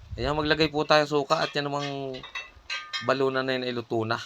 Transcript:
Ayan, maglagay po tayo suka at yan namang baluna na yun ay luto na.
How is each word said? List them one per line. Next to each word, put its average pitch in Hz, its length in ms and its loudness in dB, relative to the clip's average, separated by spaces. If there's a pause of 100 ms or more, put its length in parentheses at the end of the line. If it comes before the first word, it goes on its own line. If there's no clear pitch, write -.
(140)
Ayan, 135 240 -2
maglagay 151 320 2
po 147 160 0
tayo 151 240 8
suka 151 320 2
at 147 80 -2
yan 143 160 -2
namang 139 560 -6 (800)
baluna 131 400 2
na 131 160 0
yun 127 80 -4
ay 123 80 -4
luto 117 320 -2
na. 113 200 0